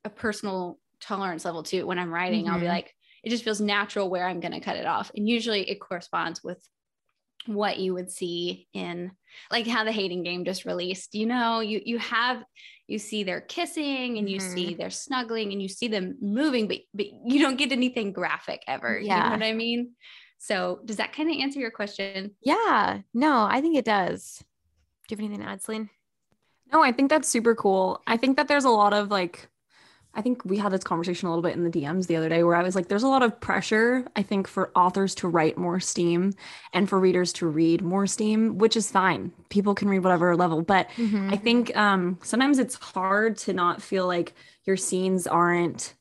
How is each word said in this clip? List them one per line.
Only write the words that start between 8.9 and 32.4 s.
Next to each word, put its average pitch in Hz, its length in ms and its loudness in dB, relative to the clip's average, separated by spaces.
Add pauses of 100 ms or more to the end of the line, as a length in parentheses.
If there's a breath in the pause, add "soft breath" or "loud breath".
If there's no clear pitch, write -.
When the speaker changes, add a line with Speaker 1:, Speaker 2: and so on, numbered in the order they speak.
Speaker 1:
like, 226 160 -2
how 233 160 0
The 220 80 0
Hating 185 320 -4
Game 175 220 -6
just 185 200 -6
released, 180 500 -8
you 220 120 -2
know, 226 320 0
you, 214 260 -4
you 233 140 -4
have, 240 460 -2 (420 loud breath)
you 214 140 -6
see 208 240 -6
their 180 160 -4
kissing 269 800 -6
and 202 120 -2
you 190 80 -4
Speaker 2:
Mm-hmm. 185 160 -8
Speaker 1:
see 175 200 -4
their 175 160 -8
snuggling 226 640 -6
and 202 80 -6
you 190 80 -6
see 226 200 -6
them 190 320 -4
moving, 226 480 0
but, - 100 -4 (160)
but 196 120 -4 (200)
you 269 140 4
don't 269 180 2
get 277 140 0
anything 247 400 0
graphic 165 560 -6
ever. 120 300 -4
You 208 100 -6
know - 0 -
Speaker 2:
Yeah. 180 220 4
Speaker 1:
what 220 120 0
I 220 120 0
mean? 240 380 -2 (460 loud breath)
So 180 460 -4
does 214 140 -8
that - 140 -4
kinda 311 300 -2
answer 277 160 -4
your 233 140 -6
question? 196 680 -8
Speaker 2:
Yeah, 247 580 2 (120)
no, 254 380 4
I 262 100 2
think 320 160 2
it 240 80 2
does. 190 600 -2 (640)
Do 220 60 -6
you - 20 -8
have 214 80 -8
anything 208 200 -8
to 202 60 -10
add, 196 120 -12
Celine? 220 280 -8 (840)
Speaker 3:
No, 311 100 8
I 262 100 6
think 277 180 4
that's 311 180 4
super 233 260 4
cool. 190 520 2
I 226 100 2
think 262 200 4
that 294 120 2
there's 285 160 4
a 254 60 6
lot 208 240 6
of, 208 160 0
like, 180 380 -2 (680 soft breath)
I 214 80 -6
think 247 220 0
we 190 140 0
had 202 140 2
this 190 120 0
conversation 180 420 0
a 170 40 0
little 165 120 0
bit 170 120 2
in 175 100 0
the 170 60 2
D 156 160 -2
Ms 175 200 0
the 165 100 2
other 160 120 0
day 165 140 4